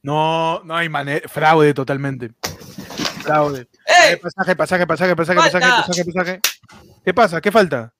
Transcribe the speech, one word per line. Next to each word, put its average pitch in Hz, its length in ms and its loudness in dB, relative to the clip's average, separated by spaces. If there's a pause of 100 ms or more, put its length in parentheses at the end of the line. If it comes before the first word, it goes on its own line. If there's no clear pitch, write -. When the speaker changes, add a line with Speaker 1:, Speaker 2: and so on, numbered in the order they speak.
Speaker 1:
No, 160 600 -2
no 160 140 -8
hay 170 120 -2
manera, 147 400 -6
fraude 156 460 4
totalmente. 135 560 -6 (920)
Fraude. 147 380 0 (240)
Speaker 2:
¡Eh! - 260 6
Speaker 1:
Eh, 170 60 -2
pasaje, 180 360 -4
pasaje, 175 320 0
pasaje, 165 300 0
pasaje, 170 240 0
Speaker 2:
¡Falta! 180 180 2
Speaker 1:
pasaje, 240 300 2
pasaje, 170 240 0
pasaje. 180 280 -4 (640)
¿Qué 180 80 -2
pasa? 175 280 2
¿Qué 208 100 0
falta? 147 500 0